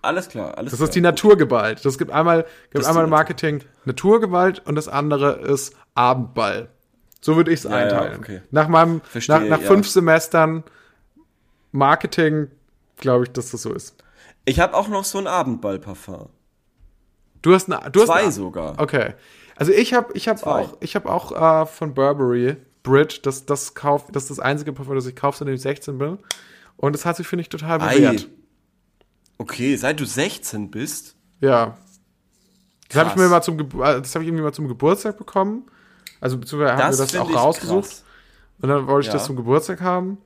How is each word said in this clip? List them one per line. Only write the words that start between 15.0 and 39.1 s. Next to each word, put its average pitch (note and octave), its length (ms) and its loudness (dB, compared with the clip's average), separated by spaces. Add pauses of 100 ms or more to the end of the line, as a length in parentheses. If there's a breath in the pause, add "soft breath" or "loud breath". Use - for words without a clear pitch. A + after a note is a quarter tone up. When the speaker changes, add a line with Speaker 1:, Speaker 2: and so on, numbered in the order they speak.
Speaker 1:
so G3 140 -6
ein F#3+ 80 -6
Abendball-Parfum. G#2 1000 -6 (1120)
Speaker 2:
Du F3 120 6
hast F#3 180 0
eine, - 180 -8
du F#3 100 4
hast A#3 80 6
Speaker 1:
Zwei E3+ 140 4
Speaker 2:
eine F3+ 100 0
Speaker 1:
sogar. F2+ 480 -8
Speaker 2:
Okay. C3+ 340 -2 (420 soft breath)
Also D#3+ 160 2
ich A#3 220 4
hab, A#3+ 220 0
ich G#3 120 -6
hab G#3 100 -2
Speaker 1:
Zwei. D#3 120 -6
Speaker 2:
auch, - 300 -4
ich - 160 -10
hab G3+ 100 -4
auch, D#3+ 560 2
äh, D#3+ 40 0
von D3+ 280 -10
Burberry C3+ 640 0 (260)
Brit, C#3 440 2
das, C3+ 200 -6
das - 280 -6
kauf, C#3+ 360 -2
das C#3 140 -6
ist - 60 -14
das C#3 100 -12
einzige D3 320 -4
Parfum, C#3 220 -10
das B2+ 120 -4
ich B2+ 80 -12
kauf, C#3 220 -2
seitdem C#3 180 -6
ich C3 80 -8
sechzehn C#3 360 -8
bin. D#3+ 200 -6 (580 loud breath)
Und C#3+ 200 -2
es - 80 -10
hat E3+ 120 -4
sich, F3 120 -10
finde F3 140 -6
ich, - 60 -12
total D#3+ 340 -4
Speaker 1:
Ei. A2+ 140 0
Speaker 2:
bewährt. B2 320 4 (1080)
Speaker 1:
Okay, B2 400 -2
seit D3+ 240 -2
du C3 60 -4
sechzehn G#2+ 640 -6
bist? - 460 -12 (240)
Speaker 2:
Ja. A#2 360 2 (1120)
Das C#3 100 0
hab E3 100 4
ich G3+ 40 -2
Speaker 1:
Krass. F#3+ 100 2
Speaker 2:
mir F#3 60 6
mal E3+ 140 6
zum D#3+ 160 -4
Geb-, C#3+ 160 -8
äh, C3+ 260 2
das C3 140 -12
hab D#3+ 80 -4
ich D#3+ 60 -6
irgendwie D#3+ 160 -2
mal D3 80 -2
zum D#3 160 -8
Geburtstag F3 500 0
bekommen. G#3 460 -4 (560 loud breath)
Also B2+ 180 -4
beziehungsweise C#3+ 340 -2
haben C3 60 0 (120)
Speaker 1:
Das G3 80 0
Speaker 2:
wir C3+ 60 0
das - 80 -4
Speaker 1:
find F3+ 120 -2
Speaker 2:
auch - 60 -6
Speaker 1:
ich D#3+ 60 0
Speaker 2:
rausgesucht. E3 520 0
Speaker 1:
krass. - 160 -20 (580 soft breath)
Speaker 2:
Und C3 80 -2
dann C#3 180 0
wollte C#3 140 2
ich B2 60 -4
Speaker 1:
Ja. G#2+ 40 -4